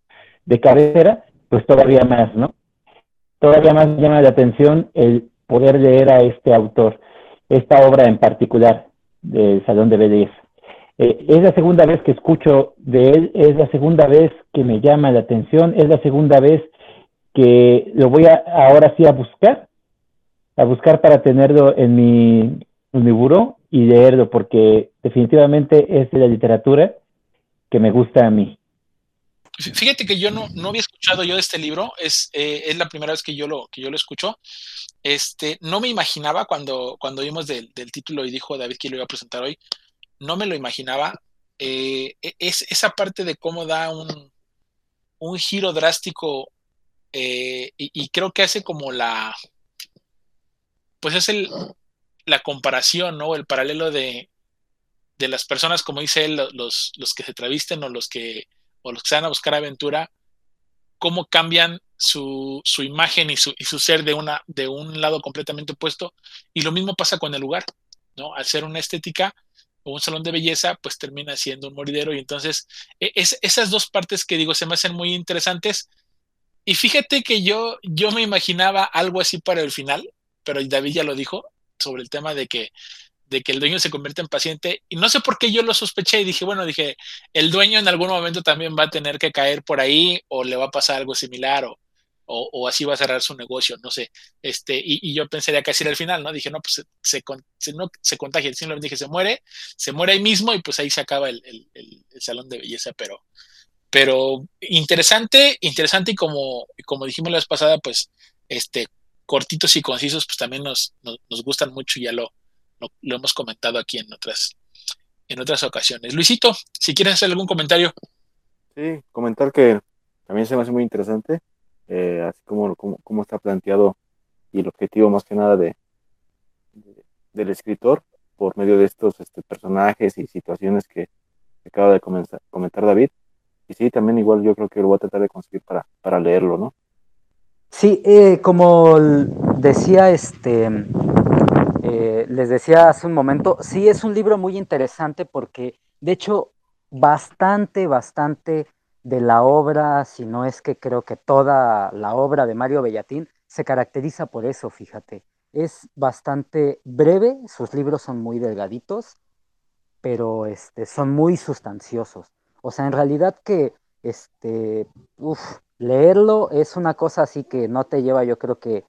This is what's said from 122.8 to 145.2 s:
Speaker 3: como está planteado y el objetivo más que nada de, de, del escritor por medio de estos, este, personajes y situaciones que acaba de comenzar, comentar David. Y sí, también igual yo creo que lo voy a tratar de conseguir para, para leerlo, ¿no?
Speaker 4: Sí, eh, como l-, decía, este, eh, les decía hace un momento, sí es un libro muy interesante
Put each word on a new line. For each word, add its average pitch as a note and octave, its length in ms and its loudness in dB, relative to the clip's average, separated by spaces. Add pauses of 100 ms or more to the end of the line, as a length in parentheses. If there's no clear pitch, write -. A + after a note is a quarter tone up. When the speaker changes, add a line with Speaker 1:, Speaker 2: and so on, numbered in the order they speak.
Speaker 3:
como - 180 -6
está G#3 160 -12
planteado F#3+ 580 -2 (560)
y G2 80 -4
el F#2 80 -6
objetivo G#2+ 420 0
más G2+ 120 -2
que - 120 -12
nada G#2 220 2
de, F2 200 -2 (960)
de, G#2 320 -20 (300)
del G2 160 -8
escritor A2 520 -2 (340)
por F#2+ 200 -4
medio G2+ 220 2
de G2 80 4
estos, - 340 -4
este, - 220 -20
personajes G2 760 -4
y - 80 -10
situaciones G3 640 -6
que - 200 -12 (560)
acaba G2+ 280 2
de F#2 80 2
comenzar, F2+ 400 -8 (100)
comentar F#2 340 -6
David. G#2 260 4 (580)
Y - 60 -20
sí, A#2 160 -2
también A2+ 280 0
igual G#2+ 240 2
yo G#2 120 2
creo G#2 140 -6
que G#2 120 -6
lo G2 80 0
voy G2 80 4
a - 20 2
tratar G2 220 -8
de G2+ 80 -2
conseguir F#2+ 340 -16
para, F2+ 240 -10 (160)
para F#2 180 -2
leerlo, F2 380 0
¿no? A2+ 160 -10 (960)
Speaker 4:
Sí, G3+ 340 2
eh, G3+ 360 8
como E3+ 580 6
l-, D3 280 4 (320)
decía, F#3 520 6
este, A#2 600 0 (1120)
eh, A2+ 460 -4
les B2+ 200 -2
decía D#3+ 400 6
hace D#3 180 2
un E3+ 60 -6
momento, D3+ 480 0
sí G3 280 0
es G#3 160 2
un G#3+ 100 -4
libro G#3 240 0
muy F#3 180 -6
interesante D3+ 680 -6